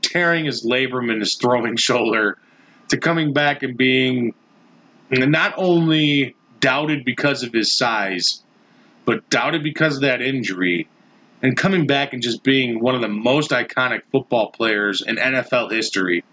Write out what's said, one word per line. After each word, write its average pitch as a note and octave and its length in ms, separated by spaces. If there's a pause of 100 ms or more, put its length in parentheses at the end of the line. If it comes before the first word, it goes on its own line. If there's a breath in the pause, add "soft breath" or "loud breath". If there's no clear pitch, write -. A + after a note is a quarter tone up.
tearing E3+ 420
his A2+ 200
labrum B2+ 480
in A2 60
his G#2 160
throwing A#2 420
<laughs> - 120
shoulder A2 500 (500 soft breath)
to C#3 100
coming D#3+ 340
back C#3+ 320
and B2+ 120
being B2+ 580 (760)
not D3+ 460
only D#3 800 (240)
doubted C#3+ 440
because C3 380
of A#2+ 100
his A2 200
size, G2+ 680 (640 soft breath)
but - 240
doubted D3 340
because D3+ 340
of C3+ 60
that B2 200
injury, F#2+ 680 (540)
and B2+ 120
coming F#3 320
back C#3 280
and B2 80
just A#2 200
being B2+ 380
one B2 140
of G#2+ 80
the A2+ 60
most A#2+ 420
iconic B2 500 (100)
football A#2+ 400
players G#2 520
in A2+ 160
N C3 160
F B2+ 180
L A#2+ 160
history, F#2+ 640